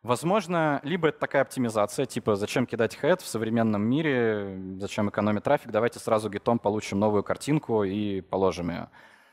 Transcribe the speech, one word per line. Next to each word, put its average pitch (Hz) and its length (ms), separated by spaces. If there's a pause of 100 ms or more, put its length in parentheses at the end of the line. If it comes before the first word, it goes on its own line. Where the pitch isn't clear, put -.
Возможно, 156 800
либо 160 240
это 147 120
такая 139 220
оптимизация, 117 640
типа, 113 300
зачем 104 300
кидать 110 360
head 170 200
в - 40
современном 113 560
мире, 107 960
зачем 101 300
экономить 104 340
трафик, 139 280
давайте 110 280
сразу 110 300
гитом 113 300
получим 104 400
новую 104 240
картинку 120 600
и 101 380
положим 90 480
ее. 85 180 (460)